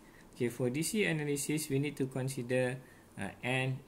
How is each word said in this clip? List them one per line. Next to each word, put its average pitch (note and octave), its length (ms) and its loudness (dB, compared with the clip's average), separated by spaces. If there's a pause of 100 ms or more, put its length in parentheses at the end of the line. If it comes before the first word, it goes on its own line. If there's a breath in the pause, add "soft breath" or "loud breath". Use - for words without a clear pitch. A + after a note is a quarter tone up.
(380 loud breath)
Okay, A#2+ 160 0
for B2+ 160 0
D D3+ 160 0
C G#3+ 160 2
analysis, D3+ 640 0
we C3+ 160 2
need D3 160 -2
to C3 80 0
consider, B2+ 720 0 (400 loud breath)
uh, G2+ 240 -6
n C3 460 0